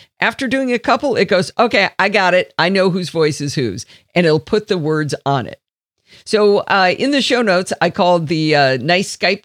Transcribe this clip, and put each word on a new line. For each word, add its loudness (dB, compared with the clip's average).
After -2
doing -2
a 0
couple, 0
it 0
goes, 0
"Okay, 2
I 0
got 0
it. 0
I 0
know 2
whose -4
voice -2
is -6
whose," -4
and 2
it'll 2
put -4
the 0
words -4
on -2
it. -16
So, 2
uh, 2
in -2
the 2
show 0
notes, 0
I 2
called 2
the, 0
uh, 2
nice -2
Skype -4